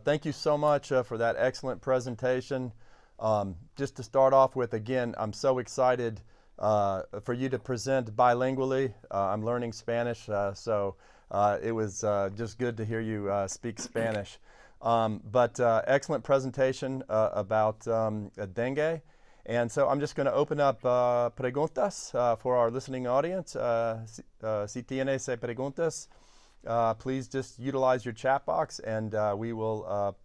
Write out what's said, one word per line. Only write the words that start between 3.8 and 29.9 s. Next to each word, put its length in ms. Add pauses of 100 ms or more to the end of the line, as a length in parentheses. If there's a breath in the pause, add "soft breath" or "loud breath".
to 60
start 300
off 220
with, 180
again, 440
I'm 160
so 240
excited, 640 (360 soft breath)
uh, 460 (200)
for 100
you 160
to 100
present 560
bilingually. 760 (180)
Uh, 160
I'm 160
learning 300
Spanish, 560
uh, 240
so, 420 (360 soft breath)
uh, 300
it 120
was, 300
uh, 320
just 220
good 200
to 80
hear 160
you, 280
uh, 180
speak 320
Spanish. 600 (420 soft breath)
Um, 400 (100)
but, 280
uh, 280
excellent 360
presentation, 840
uh, 240
about, 540
um, 520
uh, 60
dengue. 560 (440 soft breath)
And 240
so 200
I'm 100
just 160
gonna 160
open 300
up, 240
uh, 460
preguntas, 840
uh, 200
for 200
our 160
listening 360
audience. 480
Uh, 500
si, 180 (200)
uh, 240
si 140
tienes, 460
eh, 80
preguntas, 720 (600 soft breath)
uh, 260
please 340
just 320
utilize 460
your 80
chat 320
box, 340
and, 360
uh, 220
we 140
will, 360
uh, 240 (140)